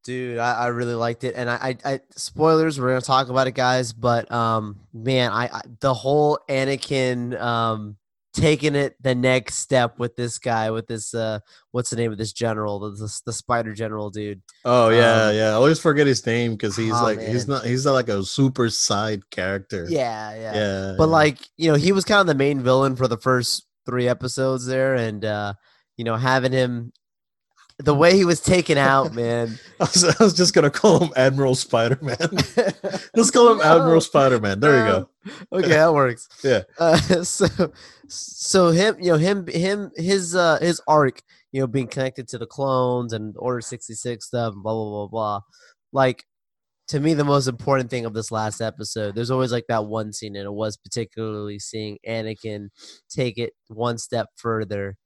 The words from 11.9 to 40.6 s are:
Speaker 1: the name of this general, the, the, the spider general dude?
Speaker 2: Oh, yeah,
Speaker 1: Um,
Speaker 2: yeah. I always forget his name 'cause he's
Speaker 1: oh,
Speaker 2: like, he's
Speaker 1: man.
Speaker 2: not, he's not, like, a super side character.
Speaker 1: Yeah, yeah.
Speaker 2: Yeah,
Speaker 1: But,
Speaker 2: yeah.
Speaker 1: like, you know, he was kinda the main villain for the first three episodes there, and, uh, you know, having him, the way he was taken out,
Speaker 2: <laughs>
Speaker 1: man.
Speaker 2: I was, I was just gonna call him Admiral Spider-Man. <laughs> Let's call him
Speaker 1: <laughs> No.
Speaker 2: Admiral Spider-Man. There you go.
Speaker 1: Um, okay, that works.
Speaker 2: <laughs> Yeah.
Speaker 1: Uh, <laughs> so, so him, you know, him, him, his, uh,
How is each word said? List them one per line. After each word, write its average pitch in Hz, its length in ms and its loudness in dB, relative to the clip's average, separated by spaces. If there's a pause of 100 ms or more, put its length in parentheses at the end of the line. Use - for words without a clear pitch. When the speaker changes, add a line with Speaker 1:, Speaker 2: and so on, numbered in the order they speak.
Speaker 1:
the 120 60 -6
name 113 160 -2
of 101 60 -10
this 107 140 -6
general, 107 460 -4
the, 104 120 -10
the, 104 360 -12
the 117 60 -8
spider 113 420 -4
general 107 360 -8
dude? 104 300 -10 (240)
Speaker 2:
Oh, 120 260 6
yeah, 113 380 6
Speaker 1:
Um, 104 60 2
Speaker 2:
yeah. 110 140 2
I 107 60 2
always 147 260 4
forget 147 260 2
his 131 180 0
name 117 320 -2
'cause 104 200 -4
he's 113 160 -2
Speaker 1:
oh, 120 100 2
Speaker 2:
like, 110 180 0
he's 113 280 -4
Speaker 1:
man. 139 100 -2
Speaker 2:
not, 117 80 -6
he's 127 180 -2
not, 143 80 2
like, 123 160 2
a 101 140 -2
super 127 480 0
side 107 600 -2
character. 95 600 -6
Speaker 1:
Yeah, 110 460 -4
yeah. 110 180 -10
Speaker 2:
Yeah, 98 420 -2
Speaker 1:
But, 160 100 4
Speaker 2:
yeah. 160 60 2
Speaker 1:
like, 151 260 4 (180)
you 165 140 0
know, 147 60 4
he 160 160 2
was 190 120 2
kinda 202 200 4
the 160 100 2
main 139 280 0
villain 131 340 2
for 127 120 0
the 113 100 -2
first 127 480 -2 (200)
three 123 220 -2
episodes 127 580 -4
there, 131 280 0
and, 110 300 -4
uh, 104 300 -4 (420)
you 117 80 -8
know, 113 120 -2
having 127 360 2
him, 123 400 -2 (880)
the 143 140 2
way 170 220 6
he 196 80 6
was 170 160 2
taken 170 380 2
out, 135 360 2
Speaker 2:
<laughs> - 0 -
Speaker 1:
man. 117 420 -2 (240)
Speaker 2:
I 180 40 2
was, 175 200 2
I 165 200 4
was 185 100 6
just 165 200 2
gonna 151 160 6
call 185 300 4
him 165 160 -2
Admiral 135 380 2
Spider-Man. 123 640 -2
<laughs> 190 960 -4
Let's 226 140 4
call 240 220 8
him 214 60 4
Speaker 1:
<laughs> 156 60 2
No. - 0 -
Speaker 2:
Admiral 165 360 8
Spider-Man. 120 600 2
There 139 180 6
you 110 140 2
go. 92 60 2
Speaker 1:
Um, 95 80 -6 (460)
okay, 180 180 0
that 160 240 6
works. 127 400 0
Speaker 2:
<laughs> - 100 -20
Yeah. 123 180 4 (160)
Speaker 1:
Uh, 170 180 4
<laughs> 175 260 2
so, 185 240 -2 (600)
so - 640 0
him, 190 300 2
you 175 120 2
know, 160 60 4
him, 185 280 0
him, 196 480 -4
his, 180 400 -2
uh, 170 260 4